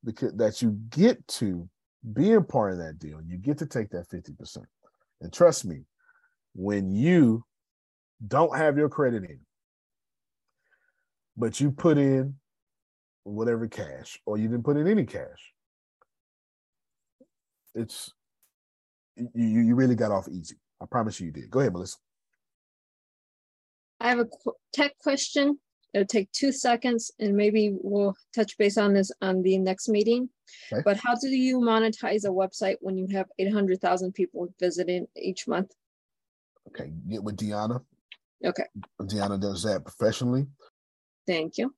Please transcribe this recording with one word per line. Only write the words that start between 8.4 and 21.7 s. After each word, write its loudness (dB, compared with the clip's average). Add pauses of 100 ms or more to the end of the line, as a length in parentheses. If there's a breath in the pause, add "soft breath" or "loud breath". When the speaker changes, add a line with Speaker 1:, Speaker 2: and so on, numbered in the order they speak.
Speaker 1:
have 2
your 2
credit 0
in, -16 (2000)
but -4
you 2
put 2
in 2 (880)
whatever -2
cash, -12
or -4
you 0
didn't -2
put 0
in 2
any 4
cash, -14 (2250)
it's, -10 (1040)
you, -10
you, 2
you 6
really 4
got 0
off -2
easy. -12 (260)
I -14
promise -4
you, -8
you -8
did. -14
Go 0
ahead, 2